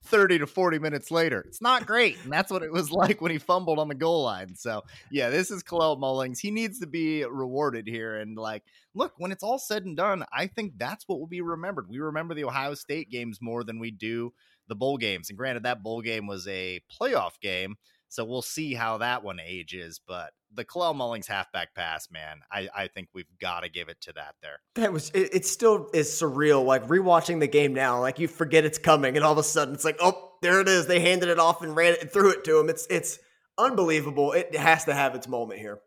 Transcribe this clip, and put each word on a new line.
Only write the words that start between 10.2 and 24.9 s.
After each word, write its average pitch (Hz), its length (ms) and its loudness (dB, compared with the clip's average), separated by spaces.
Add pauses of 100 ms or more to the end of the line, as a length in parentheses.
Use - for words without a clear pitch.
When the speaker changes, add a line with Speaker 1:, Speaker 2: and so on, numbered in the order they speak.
Speaker 1:
I 156 140 -4
think 190 320 -10
that's 135 280 -8
what 160 140 -6
will 160 60 -10
be 175 160 -8
remembered. 165 480 -8
We 120 80 -12
remember 156 340 -6
the 151 120 -6
Ohio 135 280 -4
State 143 380 -8
games 117 320 -10
more 117 200 -6
than 113 160 -10
we 113 120 -8
do 117 420 -6 (360)
the 110 60 -8
bowl 131 220 -2
games. 101 320 -4
And 98 80 -14
granted, 120 280 -6
that 123 180 -2
bowl 113 180 -6
game 110 260 -6
was 98 220 -10
a 92 320 -6 (100)
playoff 208 520 -2
game, 95 340 -4 (320)
so - 160 -8
we'll 123 160 -6
see 151 320 -8
how 113 260 -4
that 120 240 -2
one 95 220 -10
ages. 87 640 -14
But 87 240 -12 (200)
the 110 140 -12
Kalel 170 300 -4
Mullings 117 320 -6
halfback 92 480 -6
pass, 82 360 -8
man, 78 300 -16 (100)
I, 98 240 -8
I 98 140 -6
think 92 240 -16
we've 92 160 -14 (100)
gotta 87 300 -8
give 82 220 -12
it 82 120 -18
to 82 120 -20
that 73 260 -14
there. 76 200 -16 (160)
Speaker 2:
That 214 180 0